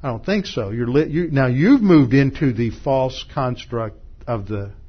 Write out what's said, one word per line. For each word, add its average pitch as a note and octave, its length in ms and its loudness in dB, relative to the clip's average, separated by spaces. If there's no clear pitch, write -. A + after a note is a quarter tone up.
I C#3+ 40 -4
don't A2+ 180 -8
think G3 200 -2
so. G2+ 240 -6
You're A#2 180 -4
li-, D3 220 2
you, E3 200 -2
now C3+ 160 2
you've E3 340 4
moved D#3 320 6
into C3+ 400 2
the A2+ 180 -2
false C3 540 -4
construct A#2+ 680 -6
of G#2+ 220 -6
the G2+ 240 -8